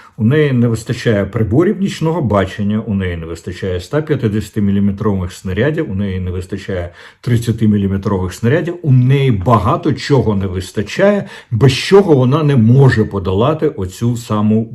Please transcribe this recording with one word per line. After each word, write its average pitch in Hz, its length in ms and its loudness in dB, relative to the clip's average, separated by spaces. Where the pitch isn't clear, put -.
у 113 60 -2
неї 143 280 4
не 120 160 2
вистачає 113 580 -2
приборів 113 540 0
нічного 165 420 -2
бачення, 101 580 -2
у 110 140 -6
неї 92 240 -4
не 82 80 -10
вистачає 90 520 -8
ста 143 240 -4
п'ятдесятиміліметрових 101 1300 -2
снарядів, 135 580 -4
у 95 40 -6
неї 95 240 -4
не 90 120 -4
вистачає 92 640 -8
тридцятиміліметрових 101 1120 0
снарядів, 160 480 -2
у 151 100 0
неї 131 400 4
багато 117 640 0
чого 123 420 0
не 98 120 -2
вистачає, 175 800 -2
без 123 220 4
чого 185 420 4
вона 131 280 2
не 143 120 2
може 120 500 6
подолати 101 640 0
оцю 117 500 -4
саму 110 580 0